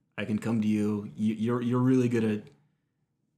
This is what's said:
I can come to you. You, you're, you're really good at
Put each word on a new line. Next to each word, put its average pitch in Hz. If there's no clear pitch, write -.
I 104
can 107
come 113
to 107
you. 104
You, 107
you're, 120
you're 120
really 127
good 117
at 104